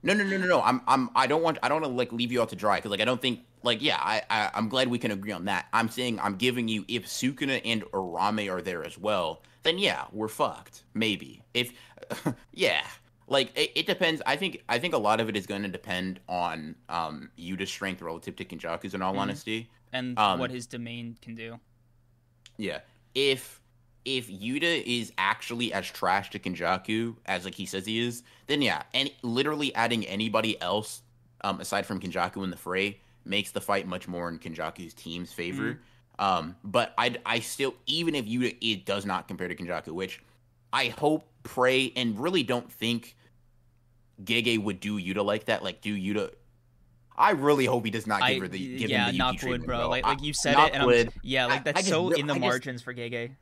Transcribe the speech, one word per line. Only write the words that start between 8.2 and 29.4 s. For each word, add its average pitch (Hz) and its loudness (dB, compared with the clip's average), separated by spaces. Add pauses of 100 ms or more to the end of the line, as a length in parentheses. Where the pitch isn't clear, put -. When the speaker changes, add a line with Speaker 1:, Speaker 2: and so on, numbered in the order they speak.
Speaker 1:
are 90 -4
there 85 -4
as 80 -12
well, 87 -2 (220)
then 165 2
yeah, 98 0
we're 107 -4
fucked. - -6 (100)
Maybe. 104 -2 (120)
If, 120 0 (400)
<laughs> - -6
yeah. 101 2 (420)
Like, 139 2
it, 151 0
it 160 0
depends. 170 0
I 139 2
think, 185 -6
I 123 2
think 165 -2
a 139 2
lot 107 4
of 110 2
it 104 -2
is 95 -4
gonna 101 -4
depend 92 -6
on, 82 -4 (120)
um, 76 -6
Yuta's 92 -6
strength 92 -6
relative 82 -8
to 92 -10
Kenjaku's, 85 -8
in 95 -4
all 92 0
Speaker 2:
Mm-hmm. 98 -2
Speaker 1:
honesty. 107 -4 (220)
Speaker 2:
And 127 -4
Speaker 1:
Um, 104 4
Speaker 2:
what 127 -2
his 123 -8
domain 117 -10
can 113 -14
do. 113 -12 (960)
Speaker 1:
Yeah. 87 -4 (340)
If, 135 2 (440)
if 123 -4
Yuta 131 0
is 117 -2
actually 110 0
as 92 -2
trash 95 0
to 101 -8
Kenjaku 95 -2 (120)
as, 90 -4
like, 92 -8
he 98 -8
says 95 -6
he 110 -2
is, 120 -4 (240)
then 147 2
yeah. 90 2 (100)
And 135 0 (140)
literally 139 0